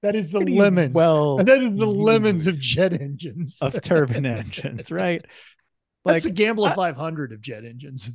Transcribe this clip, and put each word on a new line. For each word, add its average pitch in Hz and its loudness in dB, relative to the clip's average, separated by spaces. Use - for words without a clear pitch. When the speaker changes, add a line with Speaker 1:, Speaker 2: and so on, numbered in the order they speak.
Speaker 1:
That 202 0
is 185 -4
the 202 -2
Speaker 2:
pretty 190 2
Speaker 1:
lemons. 180 4
Speaker 2:
well 151 4
Speaker 1:
That 254 6
is 220 0
the 220 0
lemons 208 2
of 185 0
Speaker 2:
used 139 -6
Speaker 1:
jet 160 0
engines. 143 -8
Speaker 2:
of 135 -2
turbine 139 0
engines, 113 -8
right? 175 -2
Speaker 1:
<laughs> - -20
That's 170 4
Speaker 2:
Like, 165 0
Speaker 1:
the 311 -4
Gambler 214 0
Speaker 2:
I 226 -4
Speaker 1:
five 175 -2
hundred 156 -8
of 107 -16
jet 110 -14
engines. 123 -16